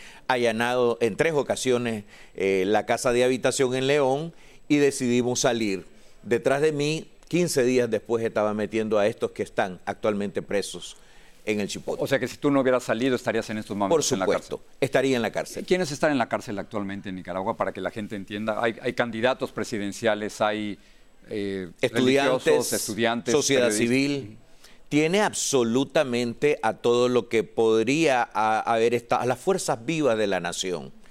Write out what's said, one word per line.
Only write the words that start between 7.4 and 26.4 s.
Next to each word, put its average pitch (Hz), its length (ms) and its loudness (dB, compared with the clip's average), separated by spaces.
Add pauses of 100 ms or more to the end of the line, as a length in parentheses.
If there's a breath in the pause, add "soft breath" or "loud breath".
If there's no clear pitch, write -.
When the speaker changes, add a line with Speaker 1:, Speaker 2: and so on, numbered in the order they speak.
Speaker 1:
días 123 260 2
después, 113 340 0
estaba 107 300 0
metiendo 107 440 0
a 101 80 4
estos 113 260 -2
que - 100 -4
están 95 420 -4
actualmente 101 580 -2
presos 92 540 -6 (500 soft breath)
en 104 140 0
el 98 80 -2
Chipote. - 340 -6
Speaker 2:
O 143 40 -2
sea 135 120 2
que 117 80 -4
si - 120 -10
tú 147 120 0
no 139 100 4
hubieras 127 240 2
salido, 123 320 0
estarías 110 340 -2
en 110 80 -6
estos 107 180 -8
momentos 104 320 2
Speaker 1:
Por - 60 0
Speaker 2:
en - 60 0
la 185 60 0
cárcel. 92 180 2
Speaker 1:
supuesto, - 360 -12
estaría 135 360 2
en 117 60 0
la 101 80 -2
cárcel. - 360 -8
Speaker 2:
¿Quiénes 185 260 0
están 151 180 0
en 139 80 2
la 117 100 0
cárcel 104 300 -4
actualmente 98 520 -8
en 92 60 -8
Nicaragua? 92 400 -6
Para 95 160 -2
que 98 100 -12
la 90 80 -4
gente 107 260 -10
entienda, 104 460 -6
hay, 117 180 0
hay 123 140 -4
candidatos 120 560 -2
presidenciales, 104 920 -4
hay, 107 380 -2 (500 soft breath)
eh, 98 420 -6 (120)
Speaker 1:
Estudiantes, 131 640 2
Speaker 2:
religiosos, 147 280 2
estudiantes, 117 600 -2
Speaker 1:
sociedad 131 360 2
Speaker 2:
periodistas. 107 200 2
Speaker 1:
civil. 135 500 -2 (500 soft breath)
Tiene 160 340 4
absolutamente 131 1400 0